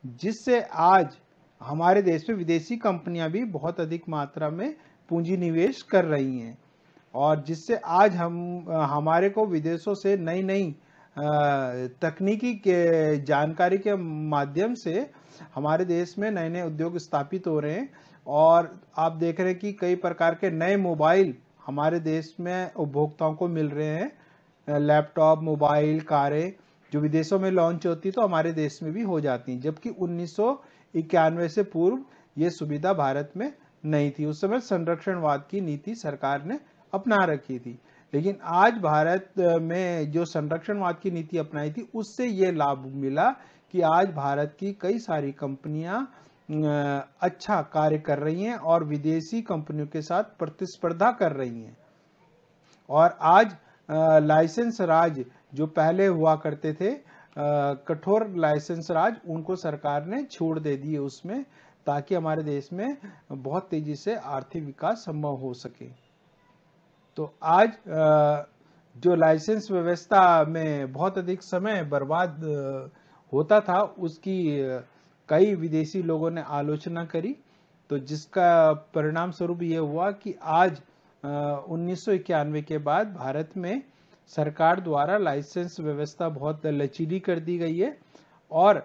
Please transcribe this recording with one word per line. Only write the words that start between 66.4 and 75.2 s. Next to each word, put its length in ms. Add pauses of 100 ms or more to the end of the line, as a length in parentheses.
तो 260
आज, 260
अ, 720 (540)
जो 180
लाइसेंस 560
व्यवस्था 720
में 480
बहुत 260
अधिक 240
समय 400
बर्बाद, 600
अ, 420 (460)
होता 280
था, 220
उसकी, 800
अ, 240 (440)